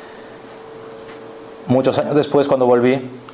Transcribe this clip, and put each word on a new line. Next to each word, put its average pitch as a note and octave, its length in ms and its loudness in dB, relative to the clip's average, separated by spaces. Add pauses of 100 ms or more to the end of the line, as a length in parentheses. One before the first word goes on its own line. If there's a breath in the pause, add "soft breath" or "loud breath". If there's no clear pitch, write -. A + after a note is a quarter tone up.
(1700 loud breath)
Muchos C3 300 2
años D3 180 0
después, C#3+ 320 2
cuando C3 180 2
volví B2 360 4 (320)